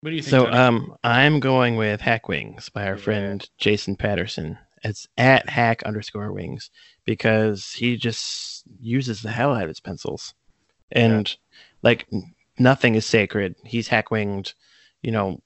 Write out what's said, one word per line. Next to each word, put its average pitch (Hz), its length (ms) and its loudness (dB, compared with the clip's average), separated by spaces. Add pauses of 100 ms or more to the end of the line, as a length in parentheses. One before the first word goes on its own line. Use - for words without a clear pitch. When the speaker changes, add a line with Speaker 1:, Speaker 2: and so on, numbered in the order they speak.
Speaker 1:
What 156 100 -8
do 165 40 -6
you 151 60 -4
think, 143 100 -10
Speaker 2:
So, 131 140 6
Speaker 1:
Tony? 120 120 2
Speaker 2:
um, 123 460 4
I'm 135 360 4
going 127 380 2
with 107 240 0
Hack 113 260 -2
Wings - 420 -8
by 101 160 -6
our 98 100 -2
Speaker 1:
Yeah. 101 60 -14
Speaker 2:
friend 101 560 -4
Jason 104 380 -2
Patterson. 87 600 -4 (260)
It's - 240 -8 (100)
at 127 320 4
hack 117 340 0
underscore 107 480 -8
wings 87 380 -10 (360)
because 110 680 0
he 120 260 -2
just - 680 -8 (180)
uses 117 400 -4
the 110 100 -8
hell 123 220 2
out 107 100 -2
of 80 60 -4
his 73 100 -12
pencils. - 540 -10 (580)
And, 110 380 4
Speaker 1:
Yeah. - 60 -8 (460)
Speaker 2:
like, 117 320 2
n-, 90 200 -8 (260)
nothing 123 360 4
is 110 100 2
sacred. 101 500 0 (100)
He's 113 220 -6
hack 110 240 0
winged, 101 420 -4 (480)
you 117 100 -4
know 98 340 -2